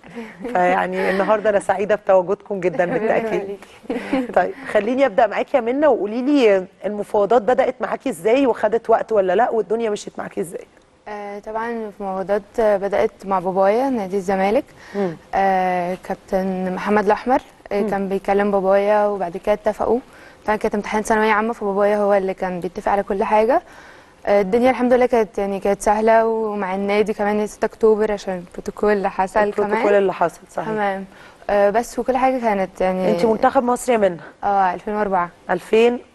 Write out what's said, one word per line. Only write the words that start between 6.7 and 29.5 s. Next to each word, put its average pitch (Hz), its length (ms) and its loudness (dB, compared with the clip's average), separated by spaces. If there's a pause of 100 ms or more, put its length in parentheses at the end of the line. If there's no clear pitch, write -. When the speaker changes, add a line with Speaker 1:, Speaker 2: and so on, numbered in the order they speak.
Speaker 2:
المفاوضات 208 580 0
بدأت 254 380 0
معاكي 220 300 -6
إزاي 220 360 0
وخدت 220 440 0
وقت 214 220 2
ولا 190 240 2
لأ، 233 140 2
والدنيا 220 400 -2
مشيت - 280 -10
معاكي 185 220 -8
إزاي؟ 175 240 -10 (440)
Speaker 1:
آه، 208 300 -12
طبعًا 220 320 -6
المفاوضات 202 720 -4 (160)
بدأت 202 520 2 (140)
مع 190 140 0
بابايا 196 520 2
نادي 202 260 -4
الزمالك. 196 480 0 (300)
Speaker 2:
مم. 185 220 -2 (180)
Speaker 1:
آه، 185 680 0
كابتن 185 680 -4
محمد 208 300 0
الأحمر، 233 360 0 (320)
آه، 208 100 0
Speaker 2:
مم. 214 80 -2
Speaker 1:
كان 196 180 -4
بيكلم 202 420 0
بابايا، 202 560 2
وبعد 190 300 -4
كده 208 160 -2
اتفقوا. 214 480 -2 (460)
طبعًا 214 100 0
كانت 214 180 -2
امتحان 208 280 -4
ثانوية 220 300 2
عامة، 220 200 0
فبابايا 202 440 0
هو 202 180 2
اللي 190 200 0
كان 180 260 -4
بيتفق 185 320 -4
على 202 100 2
كل 202 220 -2
حاجة. 220 380 2 (640)
آه، 202 140 4
الدنيا 233 300 2
الحمد 247 220 2
لله 247 140 4
كانت، 226 320 0
يعني، 196 220 -4
كانت 202 220 -2
سهلة، 226 440 4
ومع 208 480 -4
النادي 202 380 0
كمان 208 340 -2
ستة - 180 -8
أكتوبر 214 480 2
عشان 196 220 -6
البروتوكول 196 580 -4
اللي 196 180 0
حصل 190 300 0
Speaker 2:
البروتوكول 208 420 0